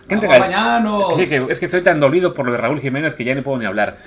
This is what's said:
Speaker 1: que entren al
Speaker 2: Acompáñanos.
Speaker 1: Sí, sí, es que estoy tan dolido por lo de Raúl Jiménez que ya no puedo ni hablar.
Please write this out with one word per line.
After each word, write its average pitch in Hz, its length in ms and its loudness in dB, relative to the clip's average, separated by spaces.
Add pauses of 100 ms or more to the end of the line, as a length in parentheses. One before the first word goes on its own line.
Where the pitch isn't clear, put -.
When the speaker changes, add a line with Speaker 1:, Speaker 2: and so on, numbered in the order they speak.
Speaker 1:
que - 60 -4
entren 208 180 -2
al 139 120 8
Speaker 2:
Acompáñanos. 208 760 0
Speaker 1:
Sí, 180 80 2
sí, 151 100 0 (140)
es 160 100 -4
que 175 60 -4
estoy 180 160 0
tan 175 180 2
dolido 170 340 2
por 135 120 -4
lo 120 80 0
de 117 40 0
Raúl 120 220 -2
Jiménez 139 360 -4
que 117 100 -8
ya 127 100 -2
no 139 80 -4
puedo 135 160 -4
ni 113 60 -4
hablar. 101 420 -4